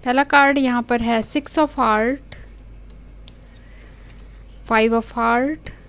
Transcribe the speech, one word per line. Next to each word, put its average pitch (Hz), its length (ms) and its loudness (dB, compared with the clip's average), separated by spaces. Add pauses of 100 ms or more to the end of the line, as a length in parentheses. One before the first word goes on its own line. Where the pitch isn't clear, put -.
पहला 254 200 2
card 277 340 4
यहाँ 247 240 0
पर 240 200 -2
है 226 200 0
six 285 240 -4
of 302 240 0
heart, 226 640 -2 (2500)
five 226 300 2
of - 20 -8
heart 240 680 -2 (180)